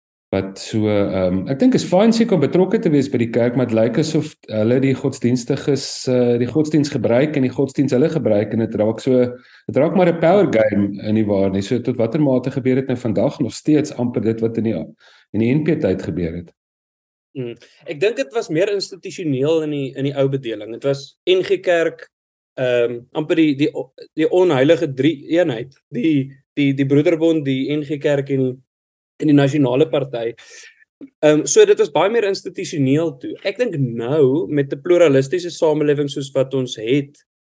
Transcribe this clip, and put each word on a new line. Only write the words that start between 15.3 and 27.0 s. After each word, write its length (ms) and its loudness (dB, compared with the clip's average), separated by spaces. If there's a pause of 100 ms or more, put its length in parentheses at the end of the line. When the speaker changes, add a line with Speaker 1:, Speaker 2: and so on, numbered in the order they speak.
Speaker 1:
in 80 -2
die 140 2
N 100 0
P 160 0
tyd 220 0
gebeur 340 -4
het? 160 -14 (840)
Speaker 2:
Hmm. 200 -8 (320)
Ek 140 -10
dink 160 0
dit 160 -6
was 160 -4
meer 240 0
institusioneel 880 -2
in 80 -6
die, 260 -6
in 80 -4
die 120 -4
ou 120 2
bedeling. 440 -6
Dit 120 -10
was 340 -6 (100)
N 140 4
G 180 -2
Kerk, 480 -2 (500)
ehm, 420 0 (120)
amper 240 -2
die, 180 4
die 200 -2
o-, 180 -10 (220)
die 160 0
onheilige 640 2
drie-eenheid, 800 -2 (160)
die, 420 -2 (240)
die, 180 2
die 120 0
Broederbond, 580 2